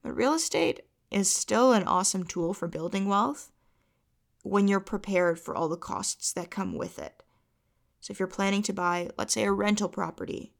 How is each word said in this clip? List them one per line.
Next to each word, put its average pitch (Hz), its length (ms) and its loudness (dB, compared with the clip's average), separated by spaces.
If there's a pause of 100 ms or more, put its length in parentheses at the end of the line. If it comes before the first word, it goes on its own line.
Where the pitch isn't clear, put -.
But - 140 -8
real 269 180 2
estate 320 480 0 (300)
is 196 180 2
still 240 440 4
an 202 100 4
awesome 185 400 2
tool 170 300 -2
for 175 140 -6
building 180 400 -4
wealth 214 440 0 (920)
when 202 240 4
you're 196 120 4
prepared 185 600 0
for - 160 -8
all 160 120 0
the 165 100 -4
costs - 560 -6
that 175 160 -6
come 190 240 -4
with - 240 -8
it. - 240 -14 (800)
So - 120 -16
if 202 80 -12
you're 190 80 0
planning 196 360 0
to 196 100 -2
buy, 175 440 0
let's - 160 -2
say, 220 100 0
a 202 80 2
rental 208 380 2
property - 720 -6